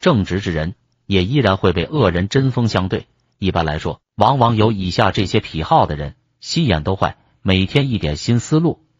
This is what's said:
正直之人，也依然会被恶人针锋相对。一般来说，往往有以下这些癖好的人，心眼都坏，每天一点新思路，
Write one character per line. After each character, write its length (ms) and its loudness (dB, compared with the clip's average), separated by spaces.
正 240 2
直 160 -2
之 100 -4
人， 240 -4
也 160 2
依 140 -2
然 220 2
会 140 2
被 120 -2
恶 260 0
人 180 -2
针 220 0
锋 160 -2
相 220 0
对。 180 -6
一 140 -2
般 120 0
来 140 -2
说， 220 -8
往 220 4
往 180 4
有 160 4
以 180 -4
下 220 2
这 140 -2
些 120 0
癖 240 -6
好 240 2
的 80 -4
人， 220 -10
心 260 -2
眼 160 2
都 140 -2
坏， 200 -2
每 240 2
天 240 0
一 100 -2
点 180 -4
新 240 0
思 200 0
路， 240 -2